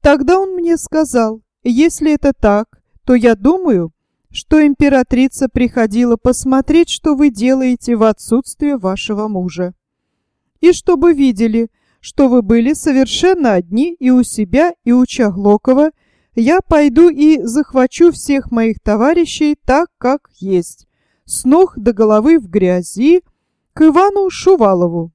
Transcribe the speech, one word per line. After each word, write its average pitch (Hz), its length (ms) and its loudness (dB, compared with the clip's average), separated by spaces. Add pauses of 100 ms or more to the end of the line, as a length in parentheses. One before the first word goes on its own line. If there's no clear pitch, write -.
Тогда 285 380 2
он 381 160 -4
мне 339 220 -2
сказал: 233 640 -4 (220)
«Если 302 520 0
это 277 180 0
так, 208 480 -2 (240)
то 254 100 2
я 233 200 4
думаю, 226 580 -2 (380)
что - 340 0
императрица 269 840 0
приходила 233 680 -2
посмотреть, 269 720 0
что - 260 -4
вы 285 160 0
делаете 247 680 -2
в 214 60 0
отсутствие 262 760 -2
вашего 202 520 -6
мужа. 180 440 -6 (880)
И 339 120 4
чтобы 339 400 0
видели, 233 560 0 (320)
что - 280 -2
вы 247 140 2
были 233 300 0
совершенно 277 800 0
одни 202 380 -2
и 254 180 -4
у 254 120 2
себя, 233 520 -2 (100)
и 240 80 0
у 247 120 2
Чаглокова, 214 880 0 (440)
я 277 260 0
пойду 302 480 4
и 302 340 2
захвачу 262 720 0
всех - 380 -4
моих 226 300 -2
товарищей 294 840 -2
так, 294 240 0 (100)
как 269 300 -4 (100)
есть, 185 480 -6 (380)
с - 200 -8
ног 330 320 2
до 233 160 -2
головы 214 460 2
в 208 100 -6
грязи, 185 720 0 (500)
к - 100 0
Ивану 381 480 2
Шувалову». 180 840 0